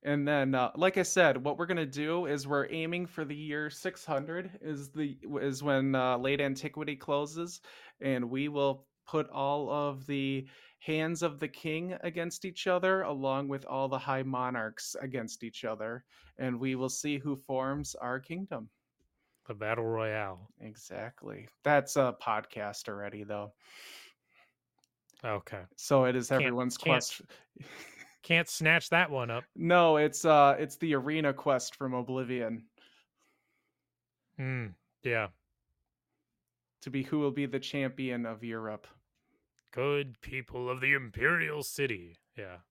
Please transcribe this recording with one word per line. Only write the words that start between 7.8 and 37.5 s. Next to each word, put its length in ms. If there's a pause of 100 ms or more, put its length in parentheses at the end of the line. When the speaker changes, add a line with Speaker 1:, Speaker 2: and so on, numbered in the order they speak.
Speaker 1:
and 280
we 200
will 380 (180)
put 240
all 400
of 380
the 400 (380)
hands 380
of 160
the 80
king 540
against 440
each 220
other, 360
along 440
with 180
all 220
the 100
high 260
monarchs 760
against 420
each 200
other, 400 (340)
and 220
we 160
will 140
see 280
who 180
forms 600
our 240
kingdom. 500 (800)
Speaker 2:
The 60
battle 320
royale. 640 (120)
Speaker 1:
Exactly. 840 (160)
That's 320
a 260
podcast 680
already, 340
though. 300 (1700)
Speaker 2:
Okay. 380 (160)
Speaker 1:
So 280
it 100
is 140
Speaker 2:
Can't, 120
Speaker 1:
everyone's 360
Speaker 2:
can't, 180
Speaker 1:
quest. 260 (500)
<laughs> 520
Speaker 2:
can't 260
snatch 400
that 200
one 200
up. 140 (120)
Speaker 1:
No, 420
it's, 280
uh, 340
it's 180
the 180
arena 380
quest 420
from 180
Oblivion. 680 (1800)
Speaker 2:
Mm, 340 (300)
yeah. 240 (1500)
Speaker 1:
To 80
be 140
who 160
will 120
be 140
the 140